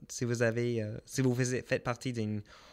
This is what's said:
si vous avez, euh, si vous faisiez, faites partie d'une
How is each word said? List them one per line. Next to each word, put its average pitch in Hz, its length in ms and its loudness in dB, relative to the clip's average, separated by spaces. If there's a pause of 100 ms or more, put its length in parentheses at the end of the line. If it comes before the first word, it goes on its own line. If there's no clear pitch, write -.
si - 160 -4
vous 120 180 0
avez, 117 400 2
euh, 107 220 -4
si - 160 -4
vous 127 140 6
faisiez, 123 280 0
faites - 220 -2
partie 127 280 -4
d'une 107 300 -2 (300)